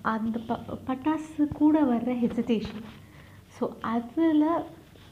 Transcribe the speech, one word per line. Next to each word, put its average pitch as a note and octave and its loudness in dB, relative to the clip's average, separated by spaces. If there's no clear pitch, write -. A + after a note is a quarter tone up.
அந்த A3 -2
ப-, - -6
பட்டாசு D4+ -2
கூட D4+ 4
வர்ற B3 2
ஹெசிடேஷன். A#3 0
So, - -6
அதுல, D#4 2